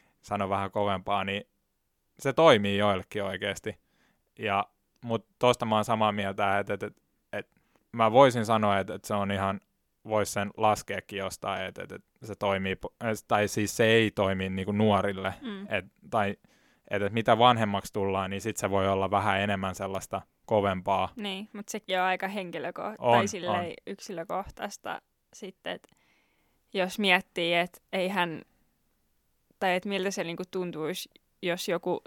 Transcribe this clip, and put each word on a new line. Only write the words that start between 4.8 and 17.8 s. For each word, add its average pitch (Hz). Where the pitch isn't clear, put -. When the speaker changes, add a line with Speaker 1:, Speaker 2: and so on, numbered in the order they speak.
Speaker 1:
mut 113
tosta 123
mä 110
oon 107
samaa 110
mieltä, 101
et, 101
et, 98
et, 104
et 104
mä 113
voisin 123
sanoa, 107
et, 92
et 95
se 110
on 101
ihan, 98
vois 107
sen 101
laskeekin 101
jostain, 95
et, 92
et, 92
et 95
se 110
toimii 95
po-, -
tai 104
siis 104
se 117
ei 113
toimi 95
niinku 92
nuorille. 101
Speaker 2:
Mm. 202
Speaker 1:
Et, 95
tai, 101
et, 101
et 101
mitä 113
vanhemmaksi 113